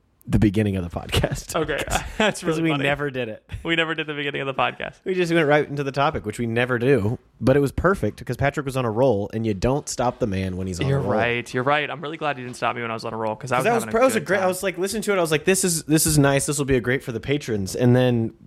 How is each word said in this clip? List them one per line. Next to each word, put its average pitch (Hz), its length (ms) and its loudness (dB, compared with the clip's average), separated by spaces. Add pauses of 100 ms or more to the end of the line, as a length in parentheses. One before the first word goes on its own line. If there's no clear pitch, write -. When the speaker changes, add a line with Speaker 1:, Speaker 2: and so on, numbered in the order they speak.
(260)
Speaker 1:
the 117 120 2
beginning 104 380 2
of 90 60 -2
the 85 60 -8 (100)
podcast. - 560 -4
Speaker 2:
Okay. 151 300 -2
<laughs> - 320 -4
That's 208 240 0
Speaker 1:
'Cause - 40 -14
Speaker 2:
really 165 180 0
Speaker 1:
we 160 80 2
Speaker 2:
funny. 139 140 0
Speaker 1:
never 143 260 0
did 123 180 -6
it. 107 160 -12 (180)
Speaker 2:
We 165 140 0
never 160 180 0
did 151 120 -6
the 151 80 -8
beginning 143 260 -4
of 139 60 -4
the 135 80 -4
podcast. - 400 -2 (100)
Speaker 1:
We 190 80 -4
just 180 180 0
went 165 160 4
right 147 220 4
into 143 160 -4
the 135 80 -4
topic, 143 320 0
which 104 140 -6
we 120 80 -2
never 120 320 0
do. 120 400 2 (240)
But 127 140 6
it 143 40 6
was 139 120 2
perfect - 480 0
because 123 180 -8
Patrick 139 260 -2
was 131 140 -6
on 127 80 0
a 113 40 0
roll, 107 440 2
and 113 100 -2
you 110 80 0
don't 120 340 0
stop 123 340 -2
the 123 60 0
man 95 300 -2
when 95 100 -4
he's 87 140 -6
on - 80 0
Speaker 2:
You're 139 120 2
Speaker 1:
a - 20 -4
roll. 98 100 -2
Speaker 2:
right. 117 400 -2
You're 127 120 -2
right. 147 260 2
I'm 135 100 -10
really 156 160 -8
glad 147 220 -4
you 123 60 -10
didn't 123 120 -10
stop 117 180 -2
me 120 60 -6
when 117 100 -4
I 113 40 -4
was 117 100 -8
on 113 80 -6
a 110 60 -8
roll 110 180 -2
'cause 127 160 -6
I 123 40 2
Speaker 1:
'Cause - 20 4
Speaker 2:
was 131 60 0
Speaker 1:
that 233 100 2
was 226 100 0
Speaker 2:
having 220 80 0
Speaker 1:
pr-, 226 60 2
Speaker 2:
a - 20 4
Speaker 1:
that 262 60 6
was 226 100 2
a 196 40 0
Speaker 2:
good 143 80 -8
Speaker 1:
great, 190 100 2
I - 20 0
Speaker 2:
time. 185 80 2
Speaker 1:
was 185 140 -2
like, 180 160 -2
"Listen 202 240 -2
to 208 100 0
it." 190 60 2
I - 20 2
was 160 100 2
like, 151 140 2
"This 190 200 2
is, 165 200 0
this 156 220 2
is 151 120 4
nice. 139 280 4
This 147 100 -2
will 143 80 0
be 135 120 2
a 120 40 4
great 123 220 0
for 131 100 -8
the 110 80 -4
patrons." 113 560 -2
And 123 180 6
then 120 380 4 (140)